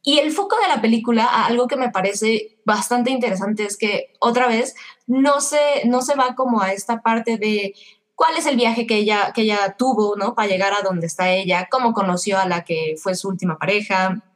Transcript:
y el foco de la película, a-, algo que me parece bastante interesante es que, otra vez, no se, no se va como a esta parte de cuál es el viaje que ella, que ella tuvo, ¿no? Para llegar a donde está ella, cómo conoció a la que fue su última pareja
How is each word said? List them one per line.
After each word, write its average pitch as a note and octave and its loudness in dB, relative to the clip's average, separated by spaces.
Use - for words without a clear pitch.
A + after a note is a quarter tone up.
y D4 4
el D4+ 0
foco G4 0
de F#4 2
la B3 0
película, A3+ 2
a-, A3+ 2
algo A#3+ 2
que C#4 -4
me B3+ -2
parece G3+ -2
bastante A#3+ 0
interesante G#3 -2
es G3+ -6
que, - -4
otra A#3+ 2
vez, A#3+ 0
no C#4 4
se, D4 2
no B3 2
se C4+ 0
va B3+ 0
como A#3+ 0
a F#3+ 0
esta A3 -4
parte A3+ 0
de G3+ -2
cuál D#4+ 2
es D#4+ -2
el C4+ 2
viaje A#3 2
que A3 0
ella, G#3 0
que A3+ 0
ella G3+ 0
tuvo, G#3+ 2
¿no? G3+ -4
Para G#3+ 0
llegar G3 0
a G3+ -2
donde F3 -2
está F#3 0
ella, F#3 0
cómo B3+ 2
conoció F#3+ 0
a F#3+ 2
la F3 -2
que D#3+ -4
fue F#3 -2
su G3 -8
última F3 -4
pareja F#3+ 0